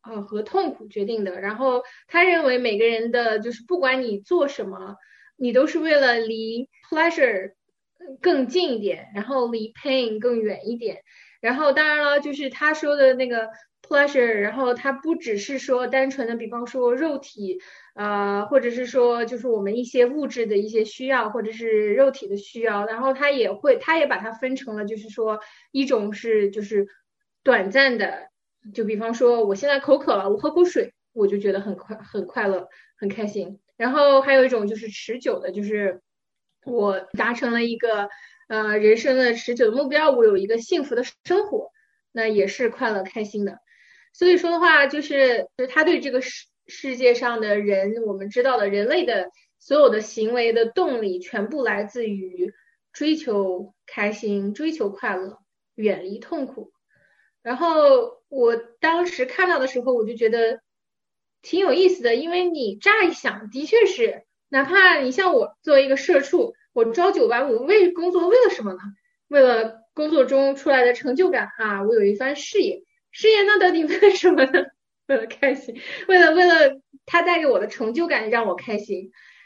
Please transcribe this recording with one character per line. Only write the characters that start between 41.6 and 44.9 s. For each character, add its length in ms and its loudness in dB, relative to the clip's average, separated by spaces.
那 160 -4
也 200 2
是 220 -2
快 220 -4
乐 120 -4
开 200 -8
心 220 -6
的。 140 -8
所 160 2
以 80 6
说 120 0
的 120 0
话， 260 6
就 140 -4